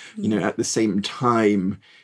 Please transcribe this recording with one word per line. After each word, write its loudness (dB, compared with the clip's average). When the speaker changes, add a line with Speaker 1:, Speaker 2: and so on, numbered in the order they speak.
Speaker 1:
You -4
know, 0
Speaker 2:
Mm. 0
Speaker 1:
at -4
the -2
same 0
time, 2